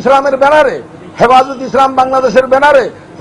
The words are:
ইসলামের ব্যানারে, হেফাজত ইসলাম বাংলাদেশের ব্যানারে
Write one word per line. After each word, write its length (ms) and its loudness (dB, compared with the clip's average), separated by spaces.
ইসলামের 420 0
ব্যানারে, 340 2
হেফাজত 500 2
ইসলাম 220 0
বাংলাদেশের 520 0
ব্যানারে 320 2